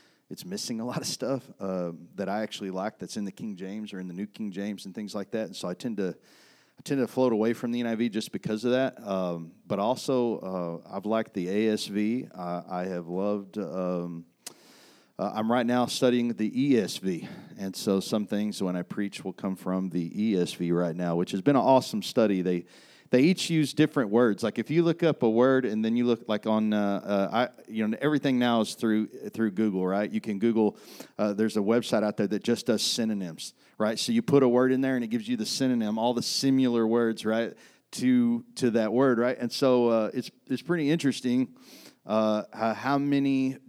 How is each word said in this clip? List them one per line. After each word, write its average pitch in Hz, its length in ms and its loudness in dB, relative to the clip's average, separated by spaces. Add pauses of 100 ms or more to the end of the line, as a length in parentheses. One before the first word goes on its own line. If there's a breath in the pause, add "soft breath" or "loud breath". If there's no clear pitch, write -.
(300 soft breath)
It's - 140 -14
missing 104 340 -8
a 113 60 -6
lot 123 140 -4
of 131 80 -6
stuff, 131 360 -4 (160)
um, 87 560 -6
that 95 140 -4
I 104 140 -2
actually 104 280 -8
like 95 300 -6
that's 87 160 -10
in 104 80 -4
the 98 80 -8
King 104 240 -10
James 101 360 -10
or 95 60 -10
in 92 80 -8
the 87 80 -10
New 98 120 -6
King 104 260 -10
James 101 340 -8
and 95 80 -14
things 107 180 -10
like 101 200 -8
that. 110 140 -4
And 92 100 -12
so - 120 -8
I 90 60 -4
tend 117 220 -8
to, 95 140 -2
I - 760 -20
tend 139 160 -2
to 113 80 0
float 127 240 2
away 110 200 2
from 117 200 -4
the 120 80 -2
N 120 80 -2
I 113 80 -2
V 117 120 0
just 107 220 -6
because 107 340 -4
of 123 60 2
that. 127 340 0
Um, 87 460 -2 (160)
but 98 140 -2
also, 104 1040 -2
uh, 95 100 -10
I've 98 80 -8
liked 110 300 -2
the 90 140 -4
A 107 240 2
S 107 140 -2
V. 107 460 -2
Uh, 87 380 -8
I 92 140 -4
have 87 240 -6
loved, 98 500 -4
um, 87 680 -4 (920 loud breath)
uh, 101 160 -4
I'm 110 160 0
right 120 160 2
now 123 200 2
studying 123 420 2
the 117 400 -2
E 127 100 6
S 90 200 -2
V. 92 280 -4 (320 loud breath)
And 98 160 -6
so 98 240 2
some 107 260 -2
things 104 380 -4
when 90 140 -2
I 90 60 -4
preach 101 420 -6
will 95 80 -6
come 95 240 -6
from 92 320 -2
the 82 260 -4
E 104 220 0
S 87 160 2
V 87 180 -2
right 85 240 0
now, 85 220 -2
which 90 160 -2
has 95 100 -2
been 139 140 4
an 120 60 4
awesome 123 420 4
study. 104 360 2
They, 87 260 0 (440 loud breath)
they 127 120 6
each 180 280 2
use 156 240 2
different 143 360 2
words. 113 340 4
Like, 110 160 -2
if 110 100 -4
you 165 140 4
look 170 180 2
up 156 220 2
a 117 40 6
word 127 360 4
and 107 200 0
then 113 120 0
you 123 100 2
look, 117 220 0
like, 107 180 -2
on, 107 260 2
uh, 101 600 0
uh, 120 160 0
I, - 0 - (200)
you 110 160 -4
know, 107 160 -2
everything 139 380 0
now 120 220 4
is 107 140 -2
through, 110 340 0 (220)
through 113 200 0
Google, 95 340 0
right? 98 240 0
You 107 120 -4
can 104 180 -6
Google, 110 380 2 (420 loud breath)
uh, 104 140 0
there's 107 240 0
a 107 40 0
website 113 440 2
out 104 120 -2
there 104 120 0
that 98 160 -4
just 117 220 -2
does 110 160 2
synonyms, 101 720 -4 (240 soft breath)
right? 110 200 -2
So - 140 -2
you 113 100 4
put 139 220 6
a 123 40 6
word 123 220 4
in 131 100 2
there 131 140 0
and 123 80 0
it 113 60 -6
gives 110 180 -2
you 123 100 -2
the 107 80 -2
synonym, 113 540 0
all 120 160 2
the 117 80 -2
similar 127 640 2
words, 113 400 2
right, 110 260 0 (380 loud breath)
to, 120 540 2 (100)
to 123 160 2
that 107 220 2
word, 127 260 4
right? 123 180 2
And 120 140 -6
so, 123 380 4
uh, 110 260 2
it's, 123 160 -6 (160)
it's 131 160 -4
pretty 165 260 0
interesting, 127 600 0 (580 loud breath)
uh, 107 460 2
how, 113 220 0
how 131 240 0
many 139 580 0 (120)